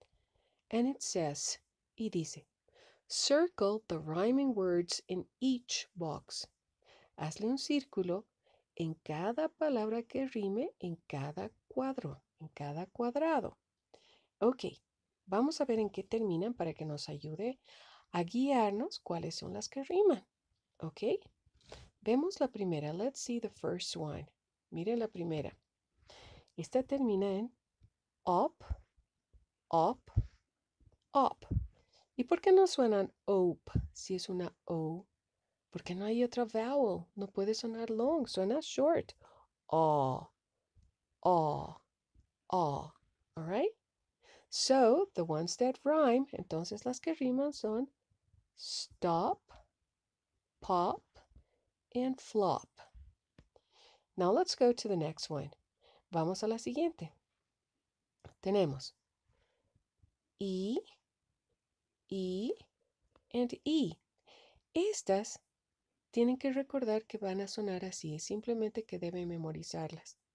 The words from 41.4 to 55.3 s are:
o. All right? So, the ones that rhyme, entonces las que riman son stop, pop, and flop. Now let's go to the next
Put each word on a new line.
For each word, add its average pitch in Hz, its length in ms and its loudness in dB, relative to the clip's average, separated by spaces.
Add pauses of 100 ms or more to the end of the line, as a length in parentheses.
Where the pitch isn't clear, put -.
o. 147 440 0 (440)
All 165 80 -6
right? 226 260 0 (800)
So, 262 640 6
the 175 100 0
ones 165 340 -2
that 262 260 2
rhyme, 277 480 6
entonces 180 520 -6
las 247 140 -4
que 320 160 -4
riman 269 380 0
son 226 360 -4 (680)
stop, - 840 -2 (1200)
pop, 185 420 0 (920)
and 254 260 -2
flop. 190 480 0 (1500)
Now 185 160 4
let's 349 240 2
go 240 160 6
to 240 160 -6
the 196 80 0
next 160 340 -4